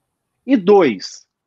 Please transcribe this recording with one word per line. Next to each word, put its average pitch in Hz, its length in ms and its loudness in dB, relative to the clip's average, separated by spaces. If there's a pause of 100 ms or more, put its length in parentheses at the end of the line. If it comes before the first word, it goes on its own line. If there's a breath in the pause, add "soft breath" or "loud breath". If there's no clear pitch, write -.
(460)
E 262 120 -2
dois, 175 720 -2 (180)